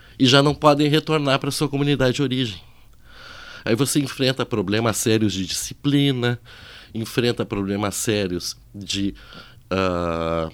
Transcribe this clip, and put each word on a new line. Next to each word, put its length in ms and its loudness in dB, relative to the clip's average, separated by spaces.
e 80 6
já 160 6
não 140 2
podem 320 4
retornar 500 2
pra 140 -4
sua 160 -2
comunidade 480 0
de 60 0
origem. 440 -4
Aí 80 2
você 240 0
enfrenta 480 -2
problemas 500 0
sérios 360 2
de 120 -4
disciplina, 960 0
enfrenta 500 0
problemas 520 -2
sérios 600 -2
de, 420 -4
ah, 840 -2